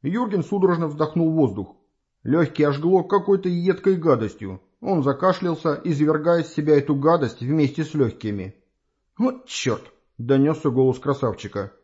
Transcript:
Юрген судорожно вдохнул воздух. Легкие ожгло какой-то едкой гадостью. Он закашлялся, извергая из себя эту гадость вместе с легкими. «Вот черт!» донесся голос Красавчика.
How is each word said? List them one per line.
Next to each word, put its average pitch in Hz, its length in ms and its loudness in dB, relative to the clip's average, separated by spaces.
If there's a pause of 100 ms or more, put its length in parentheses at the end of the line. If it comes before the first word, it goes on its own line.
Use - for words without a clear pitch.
Юрген 196 420 -2
судорожно 180 420 0
вдохнул 156 460 0
воздух. 107 420 0 (480)
Легкие 147 460 2
ожгло 165 340 2
какой-то 190 460 0
едкой 185 480 0
гадостью. 110 640 0 (200)
Он 190 220 0
закашлялся, 160 800 0
извергая 156 600 2
из 156 100 -8
себя 151 240 2
эту 143 180 2
гадость 143 460 0
вместе 143 420 0
с - 120 -8
легкими. 104 600 -4 (640)
«Вот 254 280 -2
черт!» - 440 -6 (280)
донесся 139 520 0
голос 131 280 2
Красавчика. 110 720 -6 (120)